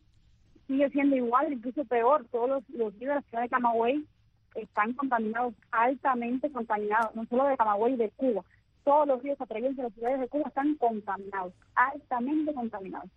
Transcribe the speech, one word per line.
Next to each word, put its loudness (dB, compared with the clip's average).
Sigue 2
siendo 4
igual, 2
incluso -4
peor. 4
Todos 0
los, -2
los -4
ríos -6
de 0
la -2
ciudad -6
de -4
Camagüey 2
están -4
contaminados, -2
altamente 0
contaminados, -2
no -6
solo 2
de 2
Camagüey, 2
de 0
Cuba. -2
Todos 4
los 0
ríos -4
que -8
atraviesan -4
las -6
ciudades -2
de -4
Cuba -2
están 0
contaminados, -4
altamente 0
contaminados -10